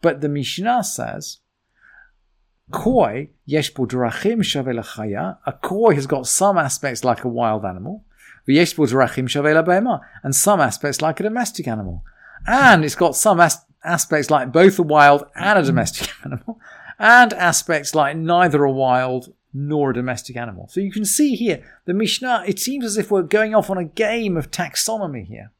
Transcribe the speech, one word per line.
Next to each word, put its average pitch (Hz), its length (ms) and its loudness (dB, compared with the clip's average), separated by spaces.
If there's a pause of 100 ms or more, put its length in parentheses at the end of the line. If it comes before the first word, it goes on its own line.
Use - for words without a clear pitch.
But 143 200 0
the 151 80 -2
Mishnah 185 540 -4
says, - 560 -10 (1300)
"Koi 147 580 0 (160)
yesh 143 280 -2
bo 131 120 -2
drachim 127 540 -2
shaveh 135 340 -2
lachaya." 110 720 -8
A - 80 -6
koi 208 420 2
has 139 120 -4
got 135 200 -2
some 196 300 2
aspects 135 460 -4
like 120 200 -2
a 123 40 -4
wild 113 380 -2
animal, 101 400 -10 (420)
"v'yesh 165 300 4
bo 156 60 4
drachim 127 440 2
shaveh 151 340 2
labehema," 185 380 0 (240)
and 139 100 -4
some 196 280 2
aspects 139 400 -2
like 156 180 -2
a - 40 -4
domestic 214 440 -4
animal. 98 360 -8 (440)
And 226 380 6
it's 143 100 -4
got 170 220 2
some 185 240 4
as-, - 240 2 (180)
aspects 160 480 -2
like 131 220 0
both 190 260 6
a 175 40 4
wild 143 420 6 (100)
and 196 240 2
a 165 40 0
domestic - 540 -2
<laughs> - 80 -20
animal, - 360 -12 (360)
and 233 360 6
aspects 165 600 -2
like 151 220 2
neither 160 480 2
a 139 80 2
wild 127 640 -2 (200)
nor 143 360 -2
a 127 40 0
domestic 123 440 -6
animal. 101 320 -12
So - 100 -6
you 196 120 -4
can 208 140 -6
see 277 300 0
here, 196 300 -4 (200)
the 180 80 -4
Mishnah, 220 540 -2
it 196 120 -4
seems 262 260 -6
as 214 120 -4
if 208 120 -4
we're 196 140 2
going 214 320 0
off 208 160 2
on 185 80 -4
a 180 40 -4
game 214 540 -2
of 143 140 -6
taxonomy 170 720 -6
here. 107 340 -18